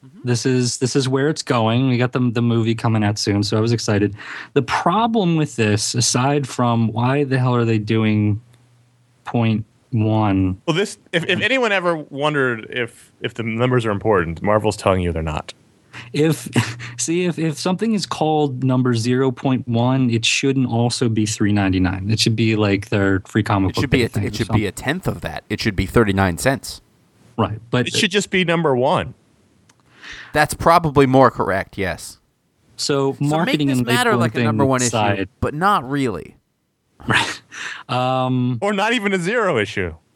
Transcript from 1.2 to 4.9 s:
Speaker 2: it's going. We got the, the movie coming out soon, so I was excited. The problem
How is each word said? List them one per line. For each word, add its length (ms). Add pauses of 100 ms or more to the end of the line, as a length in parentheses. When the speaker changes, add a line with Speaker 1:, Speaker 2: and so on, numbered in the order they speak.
Speaker 2:
it's 140
going. 440
We 120
got 140
the, 180
the 100
movie 320
coming 300
out 160
soon, 240
so 140
I 20
was 140
excited. 420 (380)
The 100
problem 720